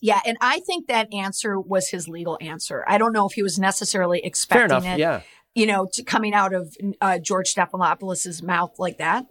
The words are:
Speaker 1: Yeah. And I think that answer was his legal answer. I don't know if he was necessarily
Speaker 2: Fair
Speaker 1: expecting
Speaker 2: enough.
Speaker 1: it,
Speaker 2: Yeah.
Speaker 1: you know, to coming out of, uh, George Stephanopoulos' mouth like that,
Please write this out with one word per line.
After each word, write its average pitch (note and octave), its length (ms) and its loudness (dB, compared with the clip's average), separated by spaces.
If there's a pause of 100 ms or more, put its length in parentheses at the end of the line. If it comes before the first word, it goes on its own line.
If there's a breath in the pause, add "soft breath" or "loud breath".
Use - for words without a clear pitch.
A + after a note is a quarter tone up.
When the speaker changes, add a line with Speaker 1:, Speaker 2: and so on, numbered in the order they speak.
Speaker 1:
Yeah. G#3 240 2
And A#3 160 -2
I C4+ 180 2
think F4+ 280 -6
that A3 260 0
answer G3 460 -4
was F#3 300 0
his E3+ 180 -8
legal E3 320 -8
answer. D#3 480 -8
I G3+ 120 4
don't A3+ 140 4
know G#3 120 4
if F#3+ 80 -4
he A3 80 -2
was F#3 160 0
necessarily F#3+ 640 2
Speaker 2:
Fair - 80 -6
Speaker 1:
expecting F3+ 500 4
Speaker 2:
enough. F3+ 80 0
Speaker 1:
it, F3+ 140 -2
Speaker 2:
Yeah. D3+ 220 0 (340 loud breath)
Speaker 1:
you A3 100 4
know, G3 280 0
to - 100 -8
coming A3 320 0
out G3 180 4
of, F3 220 -4 (260)
uh, F#3 160 2
George F#3 340 0
Stephanopoulos' F3+ 920 -2
mouth F3 340 -2
like F3+ 220 -4
that, F#3+ 320 0